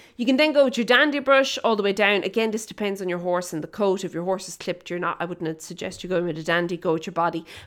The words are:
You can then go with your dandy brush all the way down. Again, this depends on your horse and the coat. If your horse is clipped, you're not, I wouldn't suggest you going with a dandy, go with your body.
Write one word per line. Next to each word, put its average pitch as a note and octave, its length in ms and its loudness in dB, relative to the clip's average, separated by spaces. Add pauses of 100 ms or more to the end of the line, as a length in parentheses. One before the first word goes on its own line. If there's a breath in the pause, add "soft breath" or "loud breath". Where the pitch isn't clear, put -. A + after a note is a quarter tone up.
(180 loud breath)
You A#3 80 -4
can C4 100 4
then D4+ 160 4
go C#4 140 6
with B3 120 0
your A#3 80 0
dandy C#4 340 4
brush C4+ 440 4
all A3+ 140 2
the G3+ 60 0
way G3+ 100 2
down. G3+ 300 2
Again, A3 280 -2
this A3 140 -6
depends G3 360 -6
on F#3 60 -4
your F3 120 -2
horse F3+ 340 -2
and D#3 100 -4
the D#3+ 60 -10
coat. G3 340 0
If F3+ 100 -8
your E3+ 120 -6
horse - 240 -2
is - 80 -14
clipped, - 320 -8
you're F3 100 -4
not, E3+ 180 -2
I - 60 -6
wouldn't E3+ 380 -6
suggest F3+ 420 -10
you F3+ 60 -8
going F3 160 0
with D#3+ 120 -4
a D#3+ 60 -8
dandy, F3 320 0
go E3+ 160 0
with D#3+ 140 -2
your F#3 80 -8
body. E3+ 320 -2 (220 loud breath)